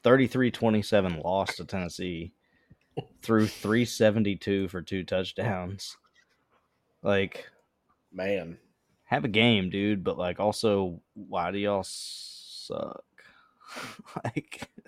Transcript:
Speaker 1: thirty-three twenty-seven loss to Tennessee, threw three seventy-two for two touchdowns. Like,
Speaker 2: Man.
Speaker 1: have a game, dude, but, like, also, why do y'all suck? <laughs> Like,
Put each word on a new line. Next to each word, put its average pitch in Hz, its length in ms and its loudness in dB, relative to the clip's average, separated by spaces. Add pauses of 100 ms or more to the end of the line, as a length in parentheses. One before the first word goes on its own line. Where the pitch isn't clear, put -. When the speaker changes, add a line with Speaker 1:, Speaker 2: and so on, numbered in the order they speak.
Speaker 1:
thirty-three 127 480 6
twenty-seven 104 720 2
loss 90 360 0
to 87 80 -12
Tennessee, 87 680 -8 (920)
threw 110 240 4
three 107 380 2
seventy-two 101 840 2
for 90 140 -8
two 92 220 -6
touchdowns. 95 920 -4 (1080)
Like, 98 440 0 (640)
Speaker 2:
Man. 92 460 -4 (460)
Speaker 1:
have 143 200 0
a 139 40 0
game, 107 420 4
dude, 101 320 0
but, 87 160 -2
like, 90 220 -2
also, 98 600 0 (140)
why 90 380 -6
do 101 60 -4
y'all 101 260 0
suck? - 1200 -12 (640)
<laughs> - 540 -12
Like, - 440 -8 (200)